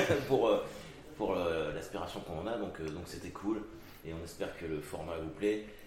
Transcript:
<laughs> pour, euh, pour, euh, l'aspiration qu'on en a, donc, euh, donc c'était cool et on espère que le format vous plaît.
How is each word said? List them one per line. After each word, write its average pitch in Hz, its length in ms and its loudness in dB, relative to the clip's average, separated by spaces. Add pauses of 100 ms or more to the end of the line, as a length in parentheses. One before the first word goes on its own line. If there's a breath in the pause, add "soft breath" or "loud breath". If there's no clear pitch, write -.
<laughs> 151 220 4
pour, 113 200 6
euh, 104 160 6 (540 loud breath)
pour, 95 180 2
euh, 82 400 2
l'aspiration 87 460 -4
qu'on 82 180 -4
en 90 80 -2
a, 117 100 0
donc, 95 220 -4
euh, 80 100 -2
donc 85 160 -6
c'était - 240 -8
cool 107 320 -2 (460 loud breath)
et 82 120 -4
on 85 40 -6
espère 85 340 -6
que 85 80 -6
le 78 140 -2
format 80 420 -4
vous 80 80 -4
plaît. 107 360 2 (220 loud breath)